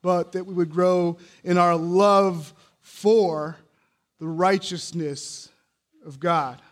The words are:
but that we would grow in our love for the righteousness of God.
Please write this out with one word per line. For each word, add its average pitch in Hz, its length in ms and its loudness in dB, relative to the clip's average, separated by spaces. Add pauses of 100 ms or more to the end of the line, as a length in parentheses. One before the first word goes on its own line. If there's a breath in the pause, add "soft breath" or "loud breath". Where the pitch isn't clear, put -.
but 175 300 -2
that 185 120 -6
we 190 80 -14
would 175 160 0
grow 175 480 2 (260 loud breath)
in 180 140 0
our 175 180 4
love 180 760 2 (300 soft breath)
for 170 760 0 (640)
the 160 60 -10
righteousness 165 1200 -4 (560)
of 139 160 -20
God. 147 400 -2 (120)